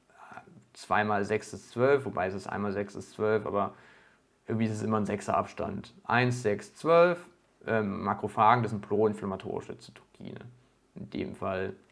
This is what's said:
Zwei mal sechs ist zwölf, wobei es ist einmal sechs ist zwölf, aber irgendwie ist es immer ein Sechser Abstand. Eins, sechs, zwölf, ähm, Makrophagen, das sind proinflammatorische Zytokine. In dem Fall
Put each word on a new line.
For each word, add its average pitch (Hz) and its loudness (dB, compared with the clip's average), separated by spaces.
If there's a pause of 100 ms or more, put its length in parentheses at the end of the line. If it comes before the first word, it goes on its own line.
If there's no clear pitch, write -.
(720)
Zwei 104 0
mal 104 0
sechs 104 -4
ist - -14
zwölf, 131 2
wobei 95 -2
es 95 -6
ist 98 -10
einmal 101 -4
sechs 101 -4
ist 98 -14
zwölf, 107 0
aber 98 -2 (720)
irgendwie 113 0
ist 107 0
es 107 -6
immer 107 2
ein 104 0
Sechser 98 -2
Abstand. 98 -4 (120)
Eins, 123 2
sechs, 104 0
zwölf, 170 4 (400)
ähm, 98 0
Makrophagen, 107 4
das 104 -2
sind 104 -4
proinflammatorische 101 -2
Zytokine. - -18 (540)
In - -14
dem - -6
Fall 95 -4 (180)